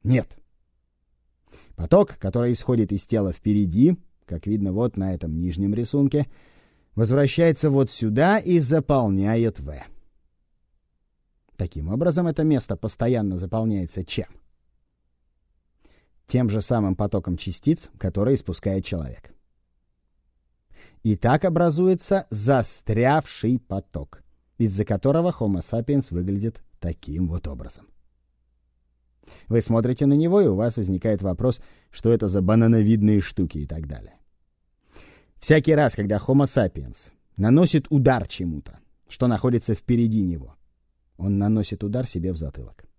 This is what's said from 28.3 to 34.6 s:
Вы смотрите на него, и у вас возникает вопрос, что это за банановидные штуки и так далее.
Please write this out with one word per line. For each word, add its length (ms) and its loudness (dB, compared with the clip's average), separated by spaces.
Вы 140 2
смотрите 460 0
на 60 6
него, 280 4
и 60 4
у 80 2
вас 220 -2
возникает 440 -2
вопрос, 400 -2
что 180 -2
это 180 2
за 140 0
банановидные 800 4
штуки 380 -4
и 80 -8
так 180 -10
далее. 280 -14